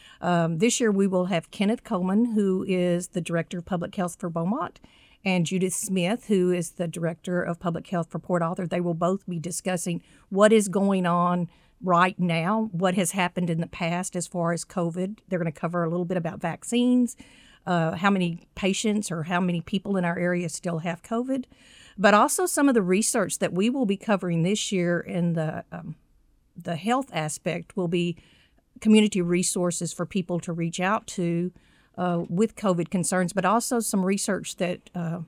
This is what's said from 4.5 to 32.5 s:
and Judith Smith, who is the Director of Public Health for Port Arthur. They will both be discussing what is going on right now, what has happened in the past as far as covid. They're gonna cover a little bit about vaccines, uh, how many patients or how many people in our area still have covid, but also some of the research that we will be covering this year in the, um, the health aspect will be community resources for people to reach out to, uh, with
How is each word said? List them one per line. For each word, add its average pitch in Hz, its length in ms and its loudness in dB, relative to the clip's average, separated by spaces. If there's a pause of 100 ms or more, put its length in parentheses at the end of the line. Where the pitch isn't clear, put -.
and 185 220 2
Judith 185 280 -2
Smith, 190 520 -2
who 180 240 4
is 175 220 -2
the 175 160 -6
Director 170 520 -4
of 170 200 -4
Public 170 260 -4
Health 170 240 -4
for 170 80 -8
Port 175 240 -2
Arthur. 175 240 -4
They 180 140 -2
will 175 140 -2
both 180 340 -2
be 175 100 -6
discussing 170 640 -4 (260)
what 208 240 8
is 214 140 8
going 196 400 2
on 175 420 2 (360)
right 180 320 4
now, 180 540 0
what 180 240 0
has 185 160 0
happened 180 400 -2
in 165 100 0
the 160 60 -2
past 175 480 -4
as 175 140 -4
far 170 240 -2
as 165 120 -4
covid. 180 540 -4 (100)
They're 180 120 -2
gonna 165 100 -2
cover 170 320 -2
a 165 80 0
little 175 140 -2
bit 175 120 -2
about 165 240 -4
vaccines, 240 760 0 (500)
uh, 170 300 0
how 190 120 0
many 180 460 0
patients 208 560 0
or 165 140 -4
how 180 160 0
many 175 200 0
people 196 360 -2
in 180 80 0
our 170 120 0
area 175 320 -2
still 170 300 -6
have 170 240 -6
covid, 254 440 -4 (520)
but 202 160 6
also 294 320 4
some 294 220 4
of 247 80 4
the 214 60 6
research 185 580 0
that 180 120 0
we 190 160 2
will 262 160 0
be 196 120 0
covering 180 480 0
this 202 260 -2
year 175 300 0
in 175 320 -2
the, 156 400 -4
um, 165 240 -12 (600)
the 170 200 -6
health 240 360 -2
aspect 165 640 -6
will 180 120 -2
be 175 280 0 (640)
community 214 400 6
resources 175 720 0
for 175 140 -6
people 175 320 -4
to 170 140 -6
reach 165 260 -4
out 190 300 -2
to, 175 420 -2 (480)
uh, 175 300 0
with 214 260 0